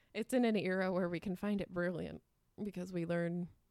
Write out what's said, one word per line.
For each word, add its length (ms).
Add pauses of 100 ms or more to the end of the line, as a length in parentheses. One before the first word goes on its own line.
(140)
It's 200
in 120
an 100
era 380
where 160
we 100
can 160
find 240
it 140
brilliant 480 (420)
because 300
we 120
learn 440 (220)